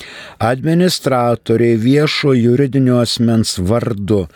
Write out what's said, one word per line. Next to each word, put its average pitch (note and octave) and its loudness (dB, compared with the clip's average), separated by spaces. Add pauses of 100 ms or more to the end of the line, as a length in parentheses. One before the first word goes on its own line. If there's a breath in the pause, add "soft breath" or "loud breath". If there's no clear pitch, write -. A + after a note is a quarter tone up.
(340 loud breath)
Administratoriai B2 0
viešo C#3 0
juridinio B2 2
asmens A2+ 0
vardu G2+ -2 (100)